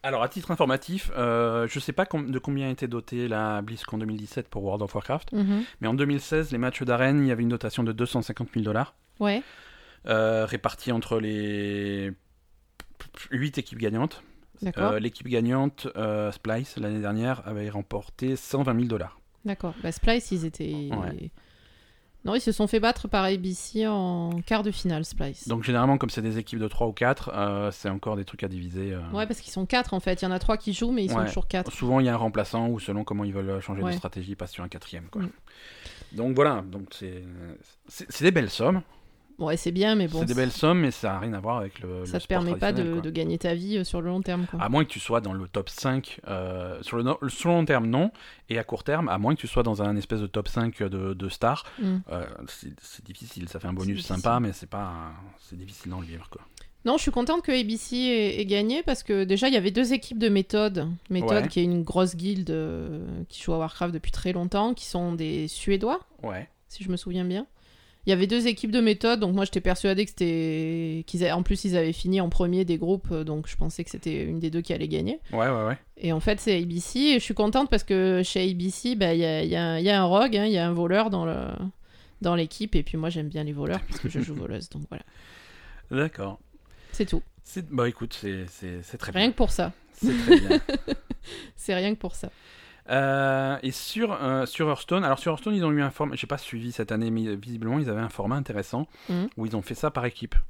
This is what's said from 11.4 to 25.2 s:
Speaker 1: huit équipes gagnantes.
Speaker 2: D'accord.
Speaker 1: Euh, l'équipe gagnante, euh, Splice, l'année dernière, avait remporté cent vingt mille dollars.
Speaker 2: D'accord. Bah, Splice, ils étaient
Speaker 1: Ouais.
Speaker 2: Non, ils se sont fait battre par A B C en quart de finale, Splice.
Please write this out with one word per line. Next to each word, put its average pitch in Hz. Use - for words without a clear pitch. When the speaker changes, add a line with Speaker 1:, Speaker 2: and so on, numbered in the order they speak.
Speaker 1:
huit 135
équipes 117
gagnantes. 113
Speaker 2:
D'accord. 196
Speaker 1:
Euh, 107
l'équipe 110
gagnante, 127
euh, 107
Splice, 113
l'année 107
dernière, 113
avait 104
remporté 104
cent 139
vingt 127
mille 120
dollars. 101
Speaker 2:
D'accord. 190
Bah, 165
Splice, 233
ils 170
étaient 151
Speaker 1:
Ouais. -
Speaker 2:
Non, 202
ils 262
se 226
sont 214
fait 220
battre 226
par 190
A 190
B 185
C 214
en 180
quart 220
de 208
finale, 165
Splice. -